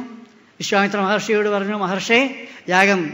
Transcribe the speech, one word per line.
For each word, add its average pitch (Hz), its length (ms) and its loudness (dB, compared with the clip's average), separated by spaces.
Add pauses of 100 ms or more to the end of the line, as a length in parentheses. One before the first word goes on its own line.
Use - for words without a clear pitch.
(600)
വിശ്വാമിത്ര 202 460 0
മഹർഷിയോട് 208 500 0
പറഞ്ഞു, 202 280 -2
"മഹർഷേ, 190 360 2 (540)
യാഗം 196 260 4 (140)